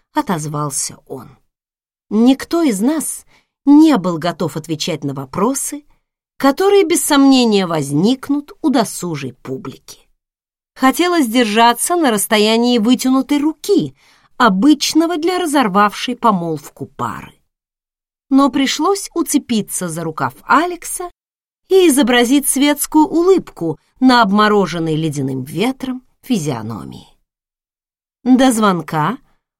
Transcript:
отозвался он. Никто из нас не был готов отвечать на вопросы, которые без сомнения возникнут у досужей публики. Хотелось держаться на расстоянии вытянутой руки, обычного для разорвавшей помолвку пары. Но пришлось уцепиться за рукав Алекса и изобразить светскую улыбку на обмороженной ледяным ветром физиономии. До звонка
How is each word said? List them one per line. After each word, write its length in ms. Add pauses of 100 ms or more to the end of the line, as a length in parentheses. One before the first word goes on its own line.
(140)
отозвался 840 (100)
он. 300 (720)
Никто 520
из 200
нас 440 (380)
не 320
был 220
готов 400
отвечать 480
на 80
вопросы, 720 (520)
которые 460
без 180
сомнения 640
возникнут 840 (100)
у 80
досужей 600
публики. 800 (680)
Хотелось 520
держаться 680
на 160
расстоянии 640
вытянутой 600
руки, 580 (440)
обычного 760
для 200
разорвавшей 800
помолвку 680
пары. 480 (960)
Но 200
пришлось 640
уцепиться 760
за 140
рукав 300 (100)
Алекса 680 (560)
и 220
изобразить 580
светскую 580
улыбку 720 (200)
на 220
обмороженной 760
ледяным 480
ветром 640 (140)
физиономии. 840 (1160)
До 300
звонка 640 (420)